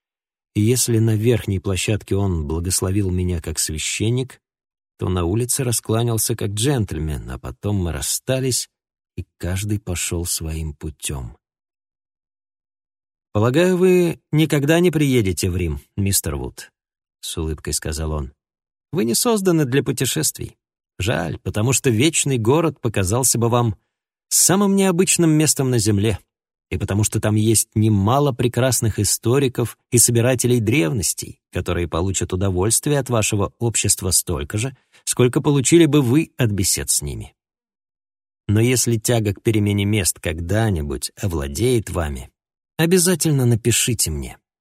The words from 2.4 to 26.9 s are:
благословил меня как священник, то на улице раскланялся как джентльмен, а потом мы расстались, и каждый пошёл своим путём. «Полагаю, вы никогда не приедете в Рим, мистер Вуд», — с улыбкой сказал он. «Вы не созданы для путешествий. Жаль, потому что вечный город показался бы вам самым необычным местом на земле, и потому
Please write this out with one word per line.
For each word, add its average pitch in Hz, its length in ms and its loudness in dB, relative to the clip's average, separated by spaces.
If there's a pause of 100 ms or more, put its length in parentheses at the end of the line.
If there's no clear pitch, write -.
благословил 92 640 -2
меня 90 280 -2
как 82 200 -8
священник, 113 840 -4 (560)
то 98 120 -4
на 90 160 0
улице 120 380 -2
раскланялся 117 720 -2
как 107 140 -6
джентльмен, 87 800 -4
а 64 80 -10
потом 80 400 -6
мы 85 140 -2
расстались, 131 760 -4 (460)
и - 100 -10 (120)
каждый 98 420 -4
пошёл 85 460 -6
своим 80 480 -6
путём. 71 640 -10 (1900)
«Полагаю, 151 460 2
вы 180 420 4 (120)
никогда 151 480 2
не 180 100 4
приедете 123 640 0
в 87 40 -2
Рим, 82 240 -2 (160)
мистер 98 400 -2
Вуд», — 64 360 -10 (500)
с - 160 -12
улыбкой 80 360 -6
сказал 78 380 -6
он. 69 220 -6 (580)
«Вы 196 140 -2
не 233 80 0
созданы 190 520 2
для 135 180 0
путешествий. - 760 -4 (400)
Жаль, 85 400 -4
потому 107 340 -2
что 135 200 2
вечный 135 480 2
город 147 420 0
показался 107 560 0
бы 117 100 2
вам 117 280 2 (540)
самым 196 460 2
необычным 185 540 2
местом 151 400 2
на 123 80 2
земле, 104 400 2 (540)
и 90 60 -4
потому 98 260 0